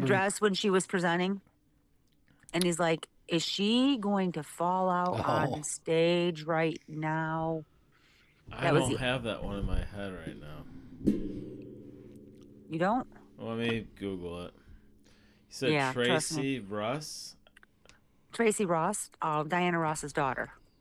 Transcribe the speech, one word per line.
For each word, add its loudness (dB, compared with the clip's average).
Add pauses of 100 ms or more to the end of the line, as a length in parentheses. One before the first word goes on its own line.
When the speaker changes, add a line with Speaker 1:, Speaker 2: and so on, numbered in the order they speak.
Speaker 1:
remember. 2
Speaker 2:
dress 2
when 4
she 2
was 4
presenting. 2 (1120)
And 2
he's 2
like, 2 (200)
"Is 0
she 2
going 0
to -6
fall 0
out 2
Speaker 1:
Oh. -2
Speaker 2:
on 0
stage 2
right 0
now?" -2 (880)
Speaker 3:
I -4
Speaker 2:
That 4
was 6
Speaker 3:
don't 2
Speaker 2:
the 0
Speaker 3:
have 0
that -4
one -4
in -2
my 2
head -8
right -10
now. -14 (2000)
Speaker 2:
You -6
don't? 0 (300)
Speaker 3:
Let -6
me -2
Google -6
it. -14
You -20 (380)
said 0
Speaker 2:
Yeah, 2
trust 2
me. - (200)
Speaker 3:
Tracy -6
Russ? -6 (1000)
Speaker 2:
Tracy 4
Ross, 0 (120)
uh, 2
Diana 2
Ross's -2
daughter. 0 (300)